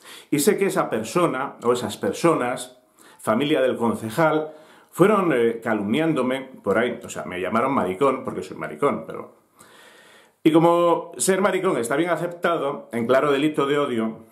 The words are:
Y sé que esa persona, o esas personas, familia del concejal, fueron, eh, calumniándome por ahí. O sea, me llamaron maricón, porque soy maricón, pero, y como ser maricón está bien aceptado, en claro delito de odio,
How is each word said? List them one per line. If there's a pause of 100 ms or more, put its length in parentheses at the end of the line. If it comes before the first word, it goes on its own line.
(300)
Y
sé
que
esa
persona,
o
esas
personas, (360)
familia
del
concejal, (380)
fueron,
eh,
calumniándome (120)
por
ahí.
O
sea,
me
llamaron
maricón,
porque
soy
maricón,
pero, (1080)
y
como
ser
maricón
está
bien
aceptado,
en
claro
delito
de
odio, (140)